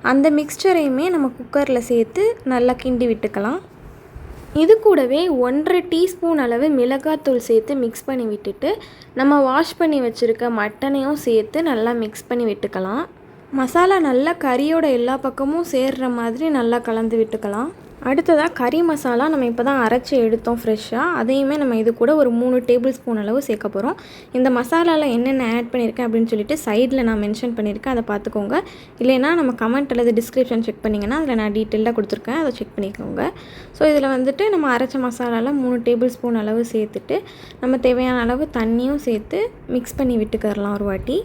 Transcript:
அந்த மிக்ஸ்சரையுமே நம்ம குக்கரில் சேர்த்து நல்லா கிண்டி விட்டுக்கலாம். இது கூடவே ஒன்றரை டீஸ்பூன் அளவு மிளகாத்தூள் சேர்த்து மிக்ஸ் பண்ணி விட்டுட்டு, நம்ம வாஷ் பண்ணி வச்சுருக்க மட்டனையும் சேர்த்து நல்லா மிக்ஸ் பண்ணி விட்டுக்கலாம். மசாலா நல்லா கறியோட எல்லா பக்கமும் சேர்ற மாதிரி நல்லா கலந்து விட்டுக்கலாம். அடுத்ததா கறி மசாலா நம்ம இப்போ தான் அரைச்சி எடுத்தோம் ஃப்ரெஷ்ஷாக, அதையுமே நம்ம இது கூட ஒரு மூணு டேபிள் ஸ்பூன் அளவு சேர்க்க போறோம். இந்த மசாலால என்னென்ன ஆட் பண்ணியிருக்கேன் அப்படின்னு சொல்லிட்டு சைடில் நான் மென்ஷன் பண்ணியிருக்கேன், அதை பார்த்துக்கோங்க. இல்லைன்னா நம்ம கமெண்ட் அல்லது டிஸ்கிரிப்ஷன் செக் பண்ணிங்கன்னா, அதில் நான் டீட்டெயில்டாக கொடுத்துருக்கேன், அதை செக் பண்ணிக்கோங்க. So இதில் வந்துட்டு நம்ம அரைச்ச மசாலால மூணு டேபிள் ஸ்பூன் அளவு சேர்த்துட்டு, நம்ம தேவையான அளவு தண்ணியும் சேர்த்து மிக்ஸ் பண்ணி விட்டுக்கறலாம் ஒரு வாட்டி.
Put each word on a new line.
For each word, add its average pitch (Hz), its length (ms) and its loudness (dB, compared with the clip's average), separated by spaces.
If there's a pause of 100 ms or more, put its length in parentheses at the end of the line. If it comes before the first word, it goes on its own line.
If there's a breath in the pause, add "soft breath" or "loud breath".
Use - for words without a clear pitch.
(100)
அந்த 277 160 4 (100)
மிக்ஸ்சரையுமே 302 760 0
நம்ம 285 120 2 (120)
குக்கரில் 269 500 0
சேர்த்து 233 340 2 (300)
நல்லா 247 300 2
கிண்டி 247 280 0
விட்டுக்கலாம். 220 480 -2 (1040)
இது 370 120 8 (100)
கூடவே 302 360 6 (260)
ஒன்றரை 302 340 2 (120)
டீஸ்பூன் 339 520 0
அளவு 240 240 0 (100)
மிளகாத்தூள் 269 720 0
சேர்த்து 226 340 2
மிக்ஸ் 233 260 -6
பண்ணி 254 240 -2
விட்டுட்டு, 208 380 -4 (500 loud breath)
நம்ம 285 280 6
வாஷ் 302 320 0
பண்ணி 311 260 2
வச்சுருக்க 226 420 0 (120)
மட்டனையும் 277 640 -2
சேர்த்து 226 340 2 (100)
நல்லா 233 240 0 (100)
மிக்ஸ் - 260 -12
பண்ணி 240 220 0
விட்டுக்கலாம். 196 520 -4 (560)
மசாலா 359 380 2 (100)
நல்லா 277 260 2 (120)
கறியோட 302 400 2 (140)
எல்லா 262 160 0 (100)
பக்கமும் 285 480 -2
சேர்ற 254 340 0 (120)
மாதிரி 240 280 -2 (100)
நல்லா 240 300 0
கலந்து 226 320 0
விட்டுக்கலாம். 220 500 -2 (380)
அடுத்ததா 311 360 4 (140)
கறி 254 300 0
மசாலா 269 440 0
நம்ம 269 180 0
இப்போ 240 180 -4
தான் 277 160 2
அரைச்சி 240 280 0 (120)
எடுத்தோம் 226 380 0
ஃப்ரெஷ்ஷாக, 233 580 -2
அதையுமே 269 420 0
நம்ம 240 180 0
இது 226 100 2 (100)
கூட 240 100 4 (100)
ஒரு 254 100 4 (100)
மூணு 254 160 2 (120)
டேபிள் 247 280 4
ஸ்பூன் 226 260 -4
அளவு 226 240 0
சேர்க்க 214 280 -4
போறோம். 233 220 -2 (420 loud breath)
இந்த 254 180 4
மசாலால 311 580 2
என்னென்ன 254 400 0
ஆட் 240 180 -2
பண்ணியிருக்கேன் 240 340 -2
அப்படின்னு 226 260 2
சொல்லிட்டு 220 320 -2
சைடில் 247 440 2
நான் 214 160 0
மென்ஷன் 226 320 -4
பண்ணியிருக்கேன், 214 380 -4
அதை 233 160 -2
பார்த்துக்கோங்க. 208 480 -2 (440 loud breath)
இல்லைன்னா 262 360 2
நம்ம 254 240 0
கமெண்ட் 262 320 0
அல்லது 240 240 2
டிஸ்கிரிப்ஷன் 233 480 0
செக் 214 180 -8
பண்ணிங்கன்னா, 214 380 -2
அதில் 247 180 0
நான் 208 160 -2
டீட்டெயில்டாக 220 400 0
கொடுத்துருக்கேன், 220 460 -4
அதை 269 160 -2
செக் - 180 -10
பண்ணிக்கோங்க. 202 480 -6 (540 loud breath)
So 311 140 4
இதில் 277 220 2
வந்துட்டு 269 400 0
நம்ம 302 220 0
அரைச்ச 262 300 -2
மசாலால 240 560 -2
மூணு 247 160 0 (100)
டேபிள் 240 280 2
ஸ்பூன் 233 260 -2
அளவு 220 200 0 (120)
சேர்த்துட்டு, 214 440 -4 (460 loud breath)
நம்ம 254 240 0
தேவையான 254 380 2
அளவு 262 200 0 (120)
தண்ணியும் 247 500 0
சேர்த்து 220 320 -4 (360)
மிக்ஸ் - 240 -6
பண்ணி 247 220 0
விட்டுக்கறலாம் 208 560 -2
ஒரு 202 140 -4
வாட்டி. 240 320 -4